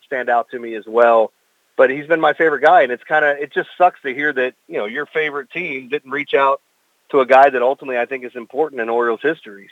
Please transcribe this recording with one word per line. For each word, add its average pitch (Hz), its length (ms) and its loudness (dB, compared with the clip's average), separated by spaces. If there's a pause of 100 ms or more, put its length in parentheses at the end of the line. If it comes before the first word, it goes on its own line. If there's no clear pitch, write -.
stand 123 240 -6
out 120 220 -2
to 127 80 -12
me 117 160 -12
as 104 100 -12
well. 113 460 4 (460)
But 131 120 6
he's 143 180 -8
been 160 120 0
my 151 140 2
favorite 151 280 -2
guy, 165 200 6
and 123 100 0
it's 120 120 -8
kinda, 151 380 0
it 147 120 -10
just 180 240 -6
sucks 180 240 2
to 135 120 -8
hear 147 200 -4
that, 127 200 -2 (140)
you 170 100 -10
know, 104 80 -4
your 135 200 -8
favorite 143 460 -6
team 135 380 -10
didn't 139 220 -8
reach 139 220 -6
out 139 260 2 (520)
to 139 100 4
a 127 40 2
guy 135 240 6
that 131 120 -2
ultimately 131 360 -2
I 120 80 -2
think 127 200 -10
is 120 100 -16
important 131 460 -6
in 113 80 -6
Orioles 117 320 -2
history. 107 500 -8